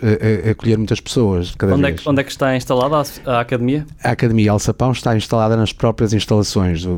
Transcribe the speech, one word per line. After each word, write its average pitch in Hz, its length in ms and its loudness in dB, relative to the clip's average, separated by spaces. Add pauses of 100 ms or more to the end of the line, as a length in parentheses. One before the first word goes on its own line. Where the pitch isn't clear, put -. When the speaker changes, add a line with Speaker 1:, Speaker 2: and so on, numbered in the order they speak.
Speaker 1:
eh, 107 440 0
eh, 110 40 4
acolher 110 260 0
muitas 110 240 -2
pessoas 95 480 0
de - 80 -12
cada 98 180 0
Speaker 2:
Onde 139 100 2
é 139 60 0
Speaker 1:
vez. 82 100 -6
Speaker 2:
que, - 80 -6
onde 139 120 2
é 139 40 -4
que - 60 -12
está 131 260 0
instalada 127 400 0
a, - 400 -4
a 117 40 2
academia? 127 460 -2 (160)
Speaker 1:
A 120 80 0
Academia 113 420 2
Alçapão 120 400 0
está 117 240 0
instalada 110 400 0
nas 110 160 0
próprias 113 400 0
instalações 95 680 0
do, 90 160 -4